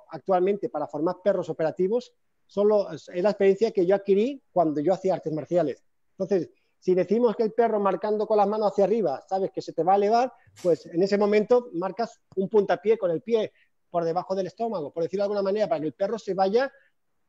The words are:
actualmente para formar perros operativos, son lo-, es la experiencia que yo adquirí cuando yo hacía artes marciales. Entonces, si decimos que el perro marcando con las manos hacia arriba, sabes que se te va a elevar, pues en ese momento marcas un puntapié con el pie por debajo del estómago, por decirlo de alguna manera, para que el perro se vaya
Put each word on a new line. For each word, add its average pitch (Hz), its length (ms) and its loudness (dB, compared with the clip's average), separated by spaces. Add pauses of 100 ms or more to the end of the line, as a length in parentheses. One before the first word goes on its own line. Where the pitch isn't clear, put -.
actualmente 180 600 0
para 147 180 -6
formar 156 340 -4
perros 180 280 0
operativos, 180 640 -2 (340)
son 208 220 0
lo-, 208 220 2
es - 180 -14 (120)
la 202 100 2
experiencia 196 400 2
que 180 140 0
yo 196 100 4
adquirí 202 460 0 (100)
cuando 156 280 0
yo 160 140 0
hacía 180 220 -2
artes 151 180 -6
marciales. 156 500 -2 (280)
Entonces, 180 380 -2 (300)
si 185 160 0
decimos 202 400 2
que 233 80 -2
el 214 80 -2
perro 220 280 0
marcando 208 460 -2
con 214 120 0
las 202 100 4
manos 214 240 0
hacia 196 140 2
arriba, 180 420 -2
sabes 190 240 -4
que 165 100 -8
se 170 120 -12
te 160 100 -2
va 185 100 4
a 202 40 4
elevar, 233 340 2 (320)
pues 170 220 0
en 170 180 -2
ese 202 140 2
momento 214 560 2
marcas 185 480 -6 (160)
un 190 100 -2
puntapié 202 500 2
con 180 140 -2
el 160 100 -4
pie 220 300 -2 (380)
por 175 160 -2
debajo 175 300 -4
del 190 120 -4
estómago, 190 460 -6
por 165 100 -4
decirlo 190 200 -2
de - 20 0
alguna 202 160 -2
manera, 196 260 0
para 156 140 -2
que 156 60 -4
el 147 60 -4
perro 208 240 -4
se 196 160 -6
vaya 196 380 2 (580)